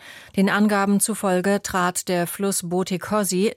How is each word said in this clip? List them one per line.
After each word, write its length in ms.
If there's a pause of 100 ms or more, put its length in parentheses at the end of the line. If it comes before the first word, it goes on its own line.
(380)
Den 120
Angaben 520
zufolge 600
trat 460
der 200
Fluss 420
Boticosi 880